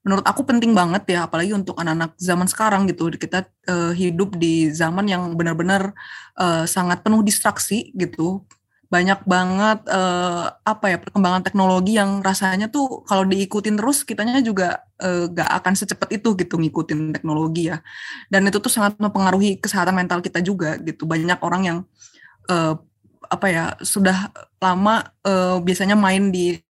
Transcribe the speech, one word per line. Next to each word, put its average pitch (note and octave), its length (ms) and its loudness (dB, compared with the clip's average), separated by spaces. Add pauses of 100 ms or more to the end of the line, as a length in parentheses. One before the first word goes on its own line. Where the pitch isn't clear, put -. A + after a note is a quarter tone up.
Menurut G3 240 0
aku G3+ 240 2
penting A#3 240 4
banget F3+ 400 2
ya, E3+ 160 -2
apalagi F3 240 -2
untuk F#3+ 240 -4
anak-anak E3 400 -2
zaman F3+ 320 0
sekarang G3 400 2
gitu. E3 240 -2
Kita, F#3 320 -4 (240)
eh, E3+ 240 0
hidup F3+ 400 0
di E3 400 2
zaman F3 320 -2
yang F3+ 320 -2
benar-benar, F3 560 0 (480)
eh, E3 240 2
sangat F3 400 -2
penuh G#3+ 160 4
distraksi G#3 720 -2
gitu. F3+ 500 -4 (480)
Banyak F#3+ 340 2
banget, F#3+ 640 2
eh, F3+ 640 0
apa G#3+ 320 -4
ya, F#3 160 0
perkembangan F#3 400 2
teknologi F#3 560 2
yang G3 240 0
rasanya F#3+ 480 0
tuh - 400 -2
kalau F#3+ 160 4
diikutin G3 480 0
terus, A#3 320 0
kitanya A3+ 320 -2
juga, F#3+ 480 0 (160)
eh, F3 320 0
gak E3+ 160 -2
akan - 240 0
secepat - 400 -4
itu G#3+ 240 0
gitu E3+ 240 -2
ngikutin D#3 480 -2
teknologi D#3+ 640 -2
ya. F#3+ 80 -8 (480)
Dan G3 160 4
itu G3+ 160 2
tuh B3 80 -4
sangat G#3 320 2
mempengaruhi G3 560 2
kesehatan F#3 400 0
mental F3+ 240 0
kita F3 240 -2
juga F3 320 -2
gitu. D#3+ 320 -8
Banyak E3 320 0
orang F3 240 0
yang, E3+ 120 -2 (760)
eh, D#3+ 240 0 (560)
apa G3 160 -2
ya, E3 160 0 (160)
sudah F#3+ 480 0 (320)
lama, F#3+ 480 2 (160)
eh, F#3 320 2
biasanya F#3 400 2
main G3 320 4
di F3 420 -2